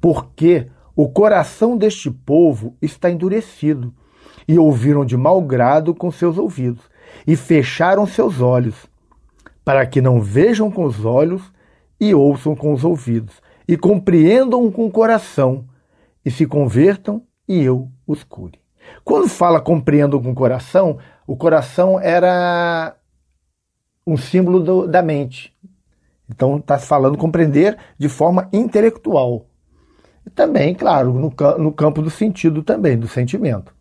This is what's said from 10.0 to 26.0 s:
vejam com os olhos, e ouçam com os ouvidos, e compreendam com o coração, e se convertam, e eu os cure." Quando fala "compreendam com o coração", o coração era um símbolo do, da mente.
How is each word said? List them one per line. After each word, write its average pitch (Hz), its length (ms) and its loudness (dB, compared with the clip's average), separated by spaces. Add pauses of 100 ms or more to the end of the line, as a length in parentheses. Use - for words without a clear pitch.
vejam 202 500 0
com 190 140 -4
os 107 180 -6
olhos, 156 480 -2 (480)
e 202 160 2
ouçam 143 400 2
com 151 160 -4
os 139 140 -2
ouvidos, 123 500 -4 (320)
e 170 80 0
compreendam 202 960 2
com 226 140 -4
o 208 60 -4
coração, 190 760 0 (580)
e - 80 -4
se 156 140 -2
convertam, 147 760 0 (260)
e 185 140 0
eu 131 280 0 (180)
os 147 160 -6
cure." - 360 -20 (440)
Quando 392 240 2
fala 170 320 2
"compreendam 143 640 0
com 123 100 -6
o 127 40 -4
coração", 131 640 0 (300)
o 139 80 -8
coração 165 640 0
era 175 960 0 (1120)
um 151 100 -2
símbolo 180 440 0
do, 180 260 0
da 143 140 2
mente. 143 520 -6 (760)